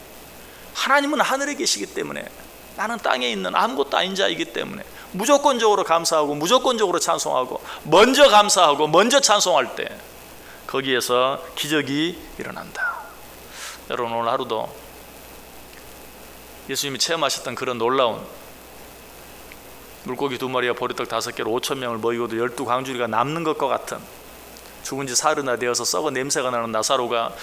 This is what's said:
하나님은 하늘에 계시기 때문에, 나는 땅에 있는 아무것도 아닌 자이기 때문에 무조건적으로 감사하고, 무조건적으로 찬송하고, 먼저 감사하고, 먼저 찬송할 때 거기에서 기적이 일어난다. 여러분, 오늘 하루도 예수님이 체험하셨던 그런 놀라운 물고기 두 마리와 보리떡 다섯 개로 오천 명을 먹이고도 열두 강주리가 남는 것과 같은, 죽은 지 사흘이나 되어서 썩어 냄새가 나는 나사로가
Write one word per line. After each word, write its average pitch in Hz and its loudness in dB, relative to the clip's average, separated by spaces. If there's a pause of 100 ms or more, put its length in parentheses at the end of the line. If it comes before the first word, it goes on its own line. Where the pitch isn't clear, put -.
(760)
하나님은 285 2
하늘에 277 2
계시기 - -2
때문에, - -6 (520)
나는 214 -4
땅에 254 2
있는 190 -2
아무것도 233 2
아닌 190 2
자이기 190 0
때문에 - -6 (280)
무조건적으로 233 4
감사하고, 160 4
무조건적으로 214 2
찬송하고, 147 0 (240)
먼저 247 8
감사하고, 185 8
먼저 214 6
찬송할 185 4
때 - -4 (800)
거기에서 131 0 (120)
기적이 151 0 (200)
일어난다. - -6 (920)
여러분, 120 -4
오늘 117 0
하루도 120 -4 (1800)
예수님이 139 -4
체험하셨던 143 0
그런 123 -2
놀라운 117 4 (1800)
물고기 127 -4
두 131 -4
마리와 123 2
보리떡 120 -4
다섯 117 -4
개로 110 -2
오천 131 -2
명을 120 -4
먹이고도 117 0
열두 123 -2
강주리가 123 -2
남는 135 0
것과 151 0
같은, 120 -2 (840)
죽은 139 -6
지 123 -4
사흘이나 143 2
되어서 120 0
썩어 147 0
냄새가 135 0
나는 117 -2
나사로가 117 0